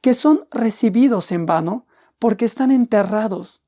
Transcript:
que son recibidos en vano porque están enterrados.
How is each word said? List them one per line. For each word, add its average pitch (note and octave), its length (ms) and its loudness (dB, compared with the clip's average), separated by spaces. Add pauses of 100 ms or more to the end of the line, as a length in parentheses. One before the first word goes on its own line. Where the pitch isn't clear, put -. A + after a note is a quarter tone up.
que B3+ 120 2
son D#4 380 2
recibidos A3+ 800 0
en E3+ 140 -4
vano E3 420 -2 (320)
porque A#3 260 0
están C4 240 -2
enterrados. G#3+ 1000 -2